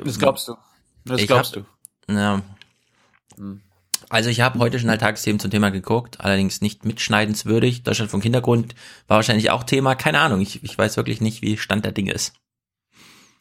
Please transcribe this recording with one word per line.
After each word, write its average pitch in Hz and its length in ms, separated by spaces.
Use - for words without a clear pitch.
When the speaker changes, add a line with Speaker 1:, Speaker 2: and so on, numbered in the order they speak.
Speaker 1:
Das 117 140
glaubst 135 300
du. 117 80
Das 127 160
Speaker 2:
ich 104 40
Speaker 1:
glaubst 120 300
Speaker 2:
hab, 101 80
Speaker 1:
du. 101 80
Speaker 2:
ja. 101 280
Speaker 1:
Hm. 101 260
Speaker 2:
Also 113 200
ich 117 120
hab 123 160
heute 120 200
schon 117 120
halt 110 100
Tagesthemen 107 400
zum 101 100
Thema 104 200
geguckt, 110 500
allerdings 98 400
nicht - 240
mitschneidenswürdig. 107 960
Deutschlandfunk 104 400
Hintergrund 120 540
war 107 80
wahrscheinlich 110 340
auch 120 140
Thema, 135 320
keine 151 240
Ahnung, 131 200
ich, - 220
ich - 160
weiß 107 180
wirklich 117 240
nicht, 110 220
wie 107 140
Stand 101 280
der 104 60
Dinge 98 220
ist. - 220